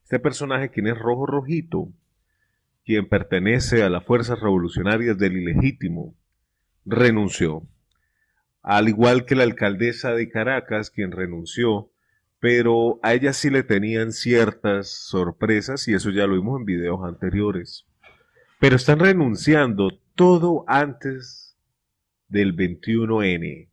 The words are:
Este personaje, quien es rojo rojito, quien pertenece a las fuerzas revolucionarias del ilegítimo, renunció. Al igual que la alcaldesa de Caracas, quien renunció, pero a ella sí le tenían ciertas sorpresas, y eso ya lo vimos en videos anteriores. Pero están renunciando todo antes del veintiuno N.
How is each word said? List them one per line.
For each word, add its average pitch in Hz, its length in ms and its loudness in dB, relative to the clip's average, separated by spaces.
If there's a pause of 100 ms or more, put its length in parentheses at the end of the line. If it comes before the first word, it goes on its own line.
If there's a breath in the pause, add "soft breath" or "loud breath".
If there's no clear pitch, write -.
Este - 160 -4
personaje, 135 540 -6
quien 104 160 -2
es 117 100 -2
rojo 120 300 -2
rojito, 143 640 -4 (920)
quien 104 240 -2
pertenece 104 760 0
a 92 80 2
las 90 120 -4
fuerzas 117 360 0
revolucionarias 101 800 0
del 92 180 0
ilegítimo, 85 760 -2 (680)
renunció. 101 840 0 (960)
Al 104 260 2
igual 120 360 4
que 135 100 0
la 127 80 4
alcaldesa 117 720 -2
de 117 160 -4
Caracas, 113 580 -4
quien 95 220 -6
renunció, 92 800 -4 (480)
pero 117 640 2
a 113 100 2
ella 135 180 0
sí 139 180 -2
le 135 140 0
tenían 113 480 -2
ciertas 107 760 0
sorpresas, 104 1000 -4
y 113 60 0
eso 98 160 0
ya 101 180 0
lo 95 80 0
vimos 117 240 -2
en 113 60 -10
videos 87 400 -4
anteriores. 92 800 -6 (760 soft breath)
Pero 135 160 6
están 151 240 4
renunciando 131 1000 2 (160)
todo 175 540 4
antes 131 920 -4 (680)
del 101 240 2
veintiuno 107 720 -2
N. 82 500 -4